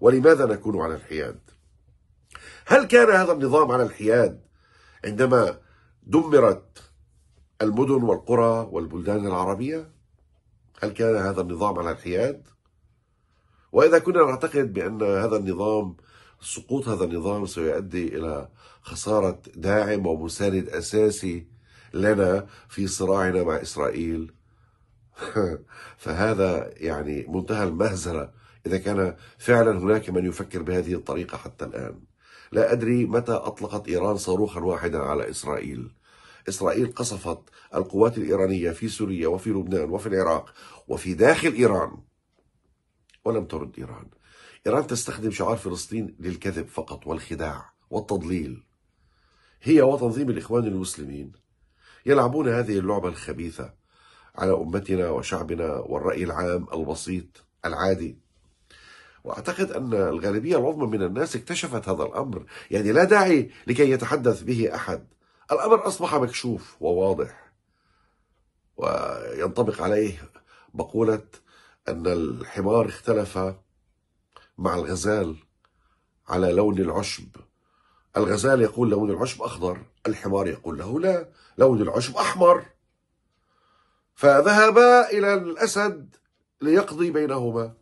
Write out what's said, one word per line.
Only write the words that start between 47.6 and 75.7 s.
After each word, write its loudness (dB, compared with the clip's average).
والتضليل. -6
هي 6
وتنظيم 0
الإخوان -2
المسلمين -8
يلعبون 2
هذه 0
اللعبة -2
الخبيثة -10
على 0
أمتنا -2
وشعبنا -6
والرأي -4
العام -4
البسيط -8
العادي. -4
وأعتقد -6
أن -4
الغالبية 0
العظمى 0
من -2
الناس -4
اكتشفت -6
هذا -2
الأمر، -6
يعني 0
لا 6
داعي 4
لكي 4
يتحدث 0
به -2
أحد. -8
الأمر 2
أصبح -4
مكشوف -4
وواضح، -2
وينطبق -4
عليه 0
مقولة 0
أن -4
الحمار 0
اختلف -2
مع -2
الغزال -2